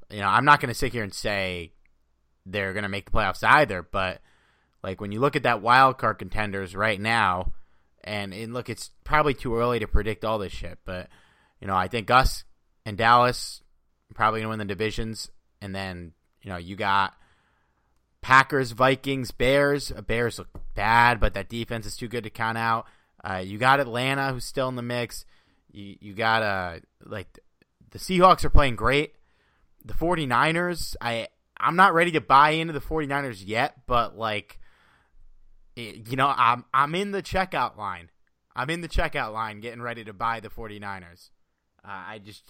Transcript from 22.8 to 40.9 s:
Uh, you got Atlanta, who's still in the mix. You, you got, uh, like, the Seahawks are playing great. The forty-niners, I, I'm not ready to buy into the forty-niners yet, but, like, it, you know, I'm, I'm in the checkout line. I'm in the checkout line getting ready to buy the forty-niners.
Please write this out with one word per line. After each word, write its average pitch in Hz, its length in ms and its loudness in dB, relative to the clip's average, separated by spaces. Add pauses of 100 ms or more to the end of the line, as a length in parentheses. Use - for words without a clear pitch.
Uh, 95 140 -6
you 95 200 -8
got 131 220 4
Atlanta, 135 540 -2
who's 123 100 -8
still 131 240 -4
in 127 80 -6
the 123 60 -8
mix. 120 420 -6 (480)
You, 101 300 -18
you 104 120 -18
got, 110 300 2
uh, 92 360 -4 (260)
like, - 340 -14 (520)
the - 80 -16
Seahawks 180 440 6
are 110 60 6
playing 131 260 10
great. 127 380 0 (720)
The - 80 -10
forty-niners, 160 1080 0
I, 117 280 -4 (300)
I'm 147 180 0
not 185 180 6
ready 175 180 4
to 156 100 0
buy 139 300 8
into 160 220 -2
the 143 80 -6
forty-niners 139 600 -6
yet, 110 440 -2
but, 117 300 0
like, 107 420 -6 (1160)
it, 110 340 -14
you 131 80 -4
know, 139 180 4
I'm, 120 380 2
I'm 143 220 2
in 202 160 -4
the 196 120 -6
checkout 180 540 -2
line. 92 320 -10 (460)
I'm 127 140 -6
in 170 120 -4
the 165 80 -10
checkout 143 440 -2
line 107 280 -8
getting 117 200 -12
ready 117 220 -10
to 107 100 -14
buy 113 260 -4
the 107 100 -14
forty-niners. 101 840 -14 (540)